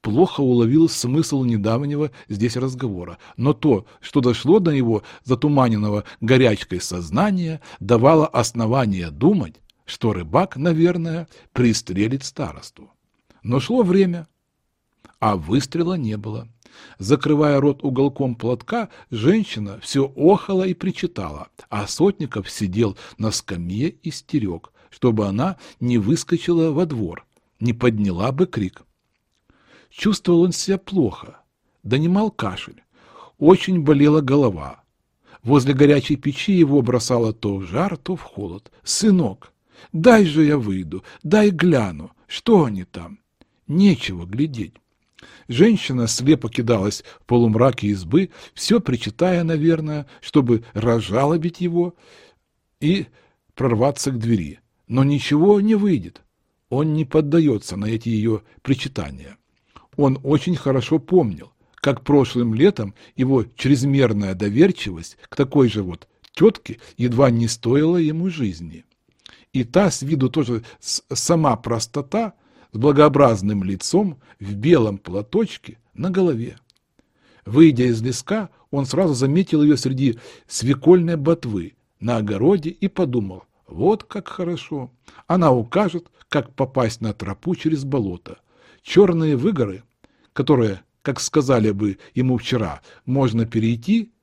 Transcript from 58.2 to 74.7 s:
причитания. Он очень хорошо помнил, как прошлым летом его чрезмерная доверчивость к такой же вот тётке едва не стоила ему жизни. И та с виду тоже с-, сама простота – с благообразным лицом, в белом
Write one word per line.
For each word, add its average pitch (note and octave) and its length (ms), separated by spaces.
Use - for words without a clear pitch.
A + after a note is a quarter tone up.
причитания. G2 760
Он C3+ 260
очень D3 340
хорошо C3+ 420
помнил, C3 540
как - 260
прошлым B2 520
летом A#2+ 400
его C3 280
чрезмерная B2 880
доверчивость G#2 840
к - 80
такой C#3 320
же G#2+ 140
вот F2+ 260
тётке - 480
едва A#2+ 340
не A#2 180
стоила D3 480
ему E3 320
жизни. A2+ 560
И C3 100
та F3 280
с - 120
виду C3+ 280
тоже B2 340
с-, - 320
сама D#3 440
простота – C#3+ 760
с - 40
благообразным B2+ 840
лицом, C#3+ 560
в G2+ 140
белом A2 440